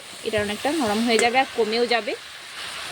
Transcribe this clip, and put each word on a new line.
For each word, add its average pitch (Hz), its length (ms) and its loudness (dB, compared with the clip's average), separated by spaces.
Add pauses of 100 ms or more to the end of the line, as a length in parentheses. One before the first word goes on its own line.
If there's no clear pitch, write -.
(260)
এটা 220 200 0
অনেকটা 208 220 -2 (120)
নরম 214 260 2
হয়ে 226 160 4
যাবে 233 200 4
আর 262 140 -2
কমেও 226 380 2
যাবে। 233 180 0 (800)